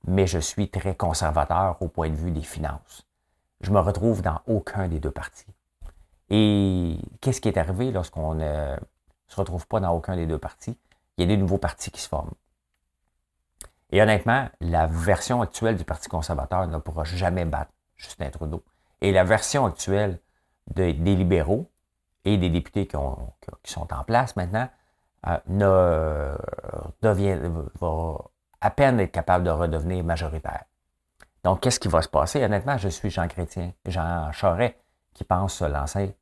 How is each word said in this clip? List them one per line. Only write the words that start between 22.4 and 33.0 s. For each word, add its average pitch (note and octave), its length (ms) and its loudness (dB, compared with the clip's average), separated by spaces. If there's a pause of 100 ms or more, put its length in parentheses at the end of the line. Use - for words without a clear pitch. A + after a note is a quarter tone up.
députés F2 380 0
qui, - 80 -8
ont, C2+ 380 -6 (280)
qui - 120 -14
sont E2 200 -8
en - 100 -6
place A#2 320 0
maintenant, G#2 340 -2 (580)
euh, E2+ 100 0 (100)
ne, E2+ 880 4 (680)
devient, G2 360 2 (420)
va D#2+ 380 -4 (440)
à - 80 2
peine C3 300 4
être F#2 120 0
capable F2+ 320 2
de E2 60 2
redevenir E2 540 0
majoritaire. E2 600 -4 (800)
Donc, F#2 180 2
qu'est-ce - 180 0
qui - 80 -4
va D#2+ 140 4
se - 60 -2
passer ? E2 360 2
Honnêtement, A2 340 0
je G2+ 100 -2
suis F#2+ 220 -4